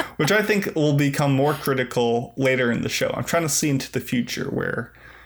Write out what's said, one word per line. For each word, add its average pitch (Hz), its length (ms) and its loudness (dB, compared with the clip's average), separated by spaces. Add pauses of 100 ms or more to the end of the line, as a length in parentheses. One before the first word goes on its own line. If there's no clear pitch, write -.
(180)
Which 156 140 2
I 208 100 4
think 208 340 0
will 151 180 2
become 143 400 2
more 139 200 2
critical 123 840 0
later 131 340 2
in 113 100 0
the 120 80 -2
show. - 240 -2
I'm - 120 -4
trying 165 180 0
to 156 60 -2
see 151 200 0
into 135 220 -2
the - 80 -2
future - 500 -4
where, - 420 -4 (340)